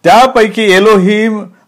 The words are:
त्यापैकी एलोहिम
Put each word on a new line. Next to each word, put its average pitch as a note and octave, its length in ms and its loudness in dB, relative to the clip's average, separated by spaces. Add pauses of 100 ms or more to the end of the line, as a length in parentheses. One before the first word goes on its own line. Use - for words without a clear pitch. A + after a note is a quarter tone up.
त्यापैकी A3+ 580 0
एलोहिम G#3 800 0 (240)